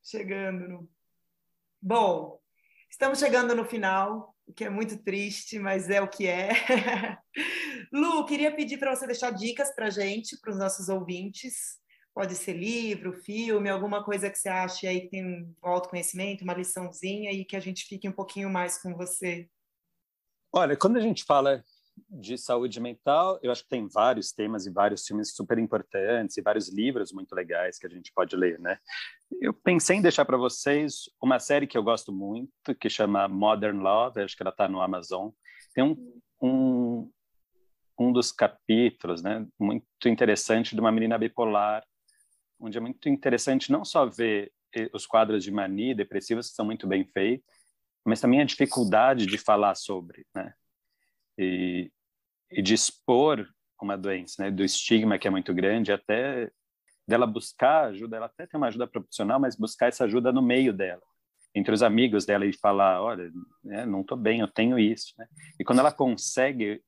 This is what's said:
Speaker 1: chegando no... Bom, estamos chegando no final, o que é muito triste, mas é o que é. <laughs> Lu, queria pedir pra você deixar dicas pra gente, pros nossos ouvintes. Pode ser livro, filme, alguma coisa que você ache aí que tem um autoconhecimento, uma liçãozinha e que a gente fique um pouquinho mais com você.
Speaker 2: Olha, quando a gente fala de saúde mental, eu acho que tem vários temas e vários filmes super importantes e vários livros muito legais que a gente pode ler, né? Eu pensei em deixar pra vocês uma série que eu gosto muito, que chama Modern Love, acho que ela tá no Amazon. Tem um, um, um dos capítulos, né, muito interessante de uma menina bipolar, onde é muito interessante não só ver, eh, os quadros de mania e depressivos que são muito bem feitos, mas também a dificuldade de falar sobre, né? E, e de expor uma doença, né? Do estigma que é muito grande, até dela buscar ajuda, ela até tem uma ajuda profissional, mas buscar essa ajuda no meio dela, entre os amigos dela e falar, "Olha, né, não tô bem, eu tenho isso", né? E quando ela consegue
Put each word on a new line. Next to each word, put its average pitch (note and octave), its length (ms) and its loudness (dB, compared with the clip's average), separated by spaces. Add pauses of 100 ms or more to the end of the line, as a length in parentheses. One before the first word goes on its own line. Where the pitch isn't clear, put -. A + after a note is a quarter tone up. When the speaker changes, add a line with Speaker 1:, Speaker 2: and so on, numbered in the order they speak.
Speaker 1:
chegando F#3+ 640 -8
no... F3 220 -14 (880)
Bom, F#3+ 600 0 (500)
estamos C4+ 300 0
chegando B3 340 4
no A#3 100 0
final, G3+ 720 -2 (140)
o - 60 -20
que G#3+ 120 -10
é G3+ 40 -8
muito G#3+ 340 -6
triste, G3+ 560 -6
mas F#3+ 300 -2
é G3+ 120 4
o G3 60 -2
que G3 200 -4
é. F3+ 220 -2
<laughs> A3+ 760 -2 (720)
Lu, D4+ 320 0
queria D4 280 0
pedir C#4 240 -6
pra C4+ 180 -2
você C4+ 100 -8
deixar B3 260 -4
dicas A#3+ 440 -4
pra G#3+ 140 -4
gente, G3+ 520 -6
pros G3+ 160 -8
nossos F#3+ 320 -4
ouvintes. F#3+ 880 -8 (360)
Pode F#3 220 -4
ser F3+ 180 -8
livro, G3 600 -4
filme, G#3 560 -2
alguma G3+ 340 -2
coisa G3+ 260 -4
que G3 80 -8
você - 120 -4
ache F#3 380 -4
aí F#3 140 -2
que F#3 80 -16
tem F#3+ 160 -8
um E3+ 360 -10
autoconhecimento, F3+ 840 -4
uma F3+ 100 -4
liçãozinha F#3 800 -6
e F#3+ 140 -6
que G3 100 -10
a F#3+ 40 -4
gente F#3 260 -8
fique G3 240 -10
um - 20 -6
pouquinho G3 380 -8
mais F3+ 320 -2
com F3+ 140 -8
você. F3 520 -8 (1040)
Speaker 2:
Olha, D3+ 240 4
quando A3+ 220 4
a A3+ 40 2
gente A3 220 0
fala C#3 400 4 (460)
de A#2+ 280 -10
saúde A#2+ 420 -2
mental, D3 640 0
eu B2 80 0
acho A#2+ 120 -2
que - 60 -20
tem A2+ 180 -4
vários A2 440 2
temas G#2+ 340 -4
e G2 60 -8
vários G2+ 340 2
filmes G#2 300 -4
super A2+ 240 -2
importantes A2 760 -2
e G2 40 -6
vários G#2 280 0
livros G#2+ 420 -2
muito F#2+ 240 -14
legais F2+ 420 -4
que - 80 -18
a F2 40 -10
gente F2 240 -18
pode F2+ 220 0
ler, F2 240 2
né? F2+ 200 -4 (600)
Eu A3 140 0
pensei F3+ 440 2
em G#3 40 0
deixar E3 240 4
pra C3 120 2
vocês C#3+ 680 0 (180)
uma B2+ 180 4
série C#3+ 280 0
que B2 100 -2
eu G#2+ 60 2
gosto G#2+ 280 0
muito, G2+ 400 -8 (280)
que G#2+ 100 -2
chama G2+ 380 2
Modern G2+ 520 0
Love, A2 420 2
acho G2 140 -6
que - 60 -14
ela F#2+ 100 -2
tá G2 160 0
no F#2+ 140 -2
Amazon. F#2 480 -4 (440)
Tem B2+ 100 2
um, - 360 -2 (220)
um, B2+ 680 2 (880)
um B2 120 4
dos B2 200 2
capítulos, A2 880 2
né, G#2+ 240 -4 (140)
muito A2 260 0 (220)
interessante A2+ 680 4
de A2 60 0
uma A2+ 100 4
menina A2+ 260 2
bipolar, G#2+ 680 0 (760)
onde A2+ 180 -8
é A#2 40 -4
muito B2 280 -6
interessante C3+ 600 2
não D#3 140 2
só D3 200 4
ver, G#2+ 460 -2 (220)
eh, A2+ 200 -4
os G#2 120 -8
quadros G#2+ 380 4
de G2+ 80 -6
mania G2+ 400 -2
e B2 40 0
depressivos G2+ 540 -4
que - 60 -18
são A2 100 -2
muito G#2+ 220 -6
bem F#2+ 180 2
feitos, A2 400 -2 (600)
mas A2 140 2
também B2+ 220 6
a C#3+ 40 4
dificuldade A#2+ 840 4
de G2+ 100 -2
falar G2+ 380 2
sobre, F2+ 500 -10 (100)
né? - 180 -10 (840)
E, F#2 540 -2 (600)
e G2+ 100 -2
de G2 120 4
expor B2 720 2 (340)
uma G2+ 160 -4
doença, F#2+ 460 -6
né? G2 80 -2
Do F#2+ 120 0
estigma G#2+ 540 2
que - 100 -2
é G2 40 2
muito F#2+ 220 -2
grande, G#2 380 2
até A#2+ 600 -2 (560)
dela A#2 200 4
buscar B2+ 600 2
ajuda, A2 300 -8
ela A2+ 100 -6
até - 200 -14
tem D#3 100 -8
uma C#3 100 0
ajuda A#2 200 -4
profissional, A2+ 520 -2
mas B2+ 180 0
buscar A2 300 0
essa B2 180 2
ajuda A#2+ 260 2
no C3 100 2
meio B2 320 4
dela, F#2 280 -6 (540)
entre G2+ 180 2
os G#2+ 100 4
amigos G#2+ 420 4
dela G2+ 200 2
e G2 80 2
falar, G2 480 4
"Olha, F2+ 300 -4 (320)
né, G#2+ 220 -10
não G2 180 -2
tô C3 120 -6
bem, A2+ 260 2
eu G#2 60 0
tenho B2 320 2
isso", A2 380 2
né? A2+ 100 -16 (320)
E - 40 -4
quando B2 160 4
ela D3 120 6
consegue B2+ 960 0